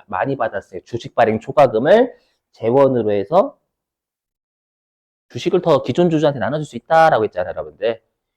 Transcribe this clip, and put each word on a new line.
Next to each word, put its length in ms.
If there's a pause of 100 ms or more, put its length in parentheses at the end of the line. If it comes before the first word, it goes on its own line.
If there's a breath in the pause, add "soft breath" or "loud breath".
많이 300
받았으니 460
주식 320
발행 260
초과금을 760 (380 soft breath)
재원으로 600
해서 440 (1700)
주식을 320
더 200
기존 280
주주한테 280
나눠줄 280
수 100
있다라고 480
했잖아요, 280
여러분들. 500 (340)